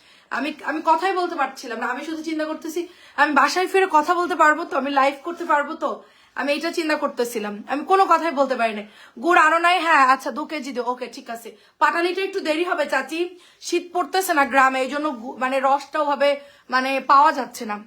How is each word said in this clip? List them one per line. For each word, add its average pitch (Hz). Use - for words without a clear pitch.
আমি, 269
আমি 302
কথাই 330
বলতে 349
পারছিলাম 254
না। 240
আমি 277
শুধু 311
চিন্তা 311
করতেছি 311
আমি 294
বাসায় 285
ফিরে 381
কথা 302
বলতে 349
পারবো 311
তো, 330
আমি 277
লাইভ 277
করতে 339
পারবো 302
তো, 254
আমি 277
এটা 320
চিন্তা 311
করতেছিলাম। 233
আমি 285
কোনো 381
কথাই 330
বলতে 262
পারি 226
নাই। 208
গুড় 339
আনো 311
নাই? 349
হ্যাঁ, 311
আচ্ছা, 269
দু 277
কেজি 285
দিও। 233
ওকে, 247
ঠিক -
আছে। 226
পাটালিটা 339
একটু 392
দেরি 311
হবে 349
চাচি, 311
শীত -
পড়তেছে 359
না 277
গ্রামে, 262
এই 262
জন্য 294
গু-, 247
মানে 254
রসটা 277
ওভাবে 285
মানে 262
পাওয়া 277
যাচ্ছে 247
না। 208